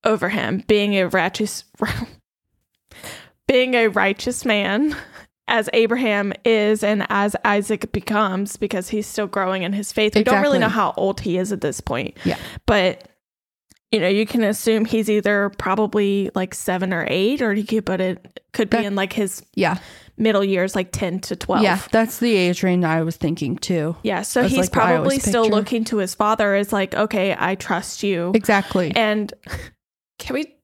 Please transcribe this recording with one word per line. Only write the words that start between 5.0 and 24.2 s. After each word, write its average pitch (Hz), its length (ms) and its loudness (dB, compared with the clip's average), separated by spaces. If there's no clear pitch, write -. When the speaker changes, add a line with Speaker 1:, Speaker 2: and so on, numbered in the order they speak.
Speaker 1:
as 226 240 0
Abraham 220 600 2
is 214 380 2
and 208 280 0
as 202 340 0
Isaac 208 480 -2
becomes, 202 640 -2
because 196 340 -4
he's 208 160 -2
still 208 200 -4
growing 190 360 -2
in 180 100 -2
his 202 200 -4
faith. 214 220 0
We 214 100 4
don't 214 180 4
really 285 140 4
Speaker 2:
Exactly. - 40 2
Speaker 1:
know 220 80 2
how 214 280 0
old 190 240 0
he 180 180 -2
is 196 140 -2
at 190 80 -6
this 143 220 -4
point. - 420 -6
Speaker 2:
Yeah. 170 140 0
Speaker 1:
But, 190 400 2
you 220 80 4
know, 180 80 2
you 208 160 4
can 226 180 0
assume 220 440 2
he's 220 240 0
either 202 480 2
probably, 202 760 0
like, 190 200 -4
seven 185 400 -2
or 170 160 -2
eight, 220 320 0
or 220 100 0
he 208 100 0
could, 220 220 -2
but 185 160 -2
it - 400 -6
could 214 160 0
be 233 80 4
Speaker 2:
That 208 80 0
Speaker 1:
in, 202 100 -2
like, 196 160 -2
his 202 320 -4
Speaker 2:
Yeah. 180 220 2
Speaker 1:
middle 214 260 2
years, 190 320 0
like, 185 180 -2
ten 180 280 -4
to - 160 -8
twelve. - 260 0
Speaker 2:
Yeah, 190 160 4
that's 226 280 0
the 240 140 2
age 180 280 2
range 180 220 2
I 160 180 0
was 165 140 -4
thinking 156 420 -4
too. 165 440 -2
Speaker 1:
Yeah, 190 200 -2